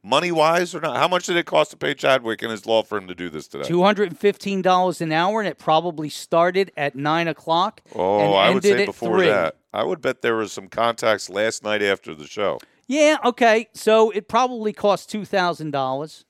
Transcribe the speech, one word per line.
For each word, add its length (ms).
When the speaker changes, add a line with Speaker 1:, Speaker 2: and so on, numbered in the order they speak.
Speaker 1:
Money-wise 680
or 80
not? 160
How 100
much 200
did 100
it 80
cost 260
to 60
pay 160
Chadwick 480
and 80
his 160
law 160
firm 260
to 80
do 140
this 180
today? 200
Speaker 2:
Two 160
hundred 260
and 100
fifteen 440
dollars 380
an 100
hour, 280
and 80
it 120
probably 500
started 680
at 200
nine 320
o'clock 540
Speaker 1:
Oh, 260
Speaker 2:
and 120
Speaker 1:
I 160
would 160
Speaker 2:
ended 120
Speaker 1:
say 60
Speaker 2:
at 40
Speaker 1:
before 320
Speaker 2:
three. 80
Speaker 1:
that. 300
I 100
would 180
bet 220
there 120
was 160
some 160
contacts 600
last 340
night 200
after 320
the 100
show. 340
Speaker 2:
Yeah, 360
okay. 500
So 380
it 160
probably 460
cost 380
two 140
thousand 460
dollars. 580